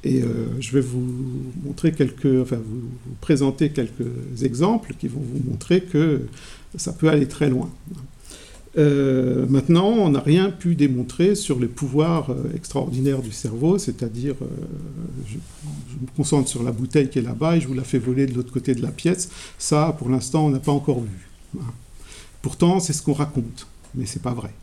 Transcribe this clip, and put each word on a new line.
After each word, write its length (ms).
Et, 180
euh, 240
je 120
vais 80
vous 260
montrer 280
quelques, 500
enfin, 140
vous, 260
vous 140
présenter 500
quelques 720
exemples 560
qui 100
vont 120
vous 300
montrer 300
que 420
ça 160
peut 160
aller 180
très 220
loin. 200
Euh, 720
maintenant, 400
on 220
n'a 100
rien 300
pu 260
démontrer 580
sur 240
les 80
pouvoirs, 640
euh, 240
extraordinaires 680
du 100
cerveau, 460
c'est-à-dire, 640
euh, 40
je, 60
je 680
me 160
concentre 320
sur 140
la 80
bouteille 380
qui 100
est 40
là-bas 340
et 40
je 60
vous 80
la 80
fais 160
voler 280
de 80
l'autre 180
côté 240
de 60
la 100
pièce. 380
Ça, 400
pour 120
l'instant, 360
on 40
n'a 100
pas 100
encore 300
vu, 280
hein. 60
Pourtant, 380
c'est 140
ce 100
qu'on 120
raconte, 520
mais 100
c'est 160
pas 100
vrai. 200